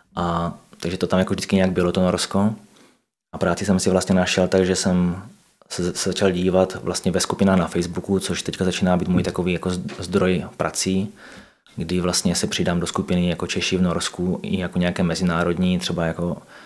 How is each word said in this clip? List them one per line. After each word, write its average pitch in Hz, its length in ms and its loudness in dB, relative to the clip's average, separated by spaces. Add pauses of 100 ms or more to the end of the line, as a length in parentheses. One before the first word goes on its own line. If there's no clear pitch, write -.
(160)
A, 85 380 -2 (260)
takže 87 180 -4
to 90 80 0
tam 90 120 2
jako 95 160 0
vždycky - 220 0
nějak 92 160 4
bylo, 87 200 0
to 92 100 2
Norsko. 98 520 0 (800)
A 80 60 -14
práci 90 280 0
jsem 95 140 2
si 95 100 2
vlastně 92 240 2
našel 90 340 2
tak, 95 180 4
že 92 100 2
jsem 90 460 2 (460)
se, 87 260 -4
se - 160 -2
začal 95 200 2
dívat 92 520 2
vlastně 90 300 -2
ve 90 80 0
skupinách 95 380 2
na 82 100 2
Facebooku, 87 500 -2
což 87 240 -4
teďka 85 220 -4
začíná 90 320 2
být 85 120 0
můj 90 140 2
takový 90 300 -2
jako 90 180 -2
z-, 90 100 -2 (180)
zdroj 92 460 0 (120)
prací, 95 560 -2 (640)
kdy 87 240 -2
vlastně 87 340 0
se - 120 0
přidám 87 340 0
do 85 60 -2
skupiny 90 420 0
jako 85 180 -2
Češi 92 300 -2
v 90 60 2
Norsku 90 600 -2
i 98 180 -2
jako 87 180 -4
nějaké 90 240 0
mezinárodní, 87 760 2
třeba 85 280 -2
jako 85 360 -4 (240)